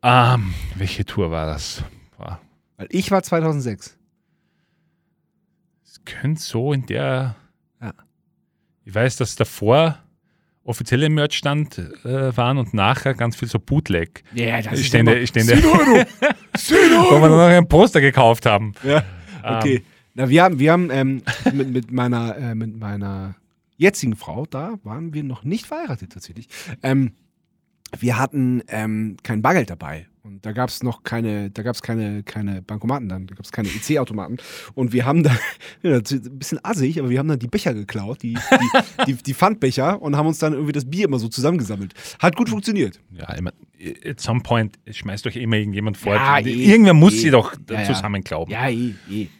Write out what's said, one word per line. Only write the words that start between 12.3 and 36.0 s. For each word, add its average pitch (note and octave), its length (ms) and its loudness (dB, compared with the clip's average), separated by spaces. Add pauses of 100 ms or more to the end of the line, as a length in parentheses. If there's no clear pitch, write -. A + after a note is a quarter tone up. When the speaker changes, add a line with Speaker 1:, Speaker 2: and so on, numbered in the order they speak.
Speaker 1:
waren B2+ 220 0
und A2 160 -4
nachher A#2+ 400 2
ganz A2+ 200 -4
viel A#2+ 120 -8
so A2+ 100 -4
Bootleg. G2+ 680 -2 (100)
Speaker 2:
Ja, A#2 280 -4
das G#2+ 180 -6
ist A#2+ 60 -2
Speaker 1:
Stände, A#2 300 4
Speaker 2:
immer B2 120 0
Speaker 1:
Stände. A#2 280 4
Speaker 2:
Sido! D#4+ 180 8
Speaker 1:
<laughs> C4+ 840 2
Speaker 2:
Sido! E4+ 540 6
Speaker 1:
Wo D3 100 8
wir D#3 100 8
noch D#3+ 100 8
ein F3 280 8
Poster F3 320 6
gekauft B2 460 4
haben. G#2 280 2 (100)
Speaker 2:
Ja, D3 200 2 (400)
Speaker 1:
Ähm. A2+ 120 -4
Speaker 2:
okay. A#2 280 0 (300)
Na, B2+ 160 -2
wir D#3+ 140 6
haben, F3+ 160 2
wir D3 120 4
haben, F3 200 2
ähm, C3+ 320 -2 (120)
<laughs> - 180 0
mit, C3+ 180 -2
mit B2 200 -4
meiner, A#2+ 460 -2
äh, B2 180 -6
mit A2 220 -8
meiner G2 580 -8 (400)
jetzigen D3 400 0
Frau, A#2+ 300 -10
da E3+ 380 -10
waren D3 320 -12
wir D3+ 80 -8
noch B2+ 200 -10
nicht F3+ 220 -6
verheiratet G3+ 480 -10
tatsächlich. F2+ 340 -20 (360)
Ähm, C3 300 0 (840)
wir A#2+ 220 -2
hatten, B2+ 480 -2
ähm, A2 560 -6
kein A2 180 -4
Bargeld C#3 300 0
dabei. D#2 360 -14 (160)
Und G2 220 -20
da A2 60 -10
gab's A#2+ 320 -6
noch A#2+ 180 -6
keine, G#2+ 480 -6
da G#2 140 -12
gab's A#2+ 180 -8
keine, G#2 400 -6
keine G2+ 400 -10
Bankomaten G#2+ 480 -6
dann, F#2 160 -10
da G2 80 -18
gab's - 180 -20
keine G#2 180 -6
E-C-Automaten. G#2+ 680 -6 (380)
Und B2 180 -2
wir B2 120 0
haben D3+ 180 2
da, C3+ 80 6
<laughs> - 500 -6
ja, D3 180 2
das G#2+ 120 -8